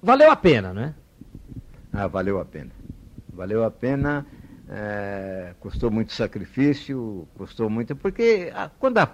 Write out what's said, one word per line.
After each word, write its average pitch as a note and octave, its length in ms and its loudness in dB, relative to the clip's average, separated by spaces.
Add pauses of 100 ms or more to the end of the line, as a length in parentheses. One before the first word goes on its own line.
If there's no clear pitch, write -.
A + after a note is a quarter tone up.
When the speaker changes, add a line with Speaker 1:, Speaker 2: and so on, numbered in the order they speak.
Speaker 1:
valeu C4+ 260 8
a D4+ 60 10
pena, G#2 400 4
né? B2+ 200 -6 (960)
Speaker 2:
Ah, G2+ 140 -2
valeu F#2+ 320 -2
a E2+ 60 -4
pena. D2 260 -14 (640)
Valeu G2 300 -2
a A2 60 0
pena, C#3 540 -2 (440)
é, G2 920 -8
custou A2 320 -4
muito A2 220 -2
sacrifício, A#2 1200 -4
custou G#2+ 340 -6
muito, A#2 280 -4
porque G3 580 0
a, - 140 -8
quando B3+ 300 0
a, D#3 160 4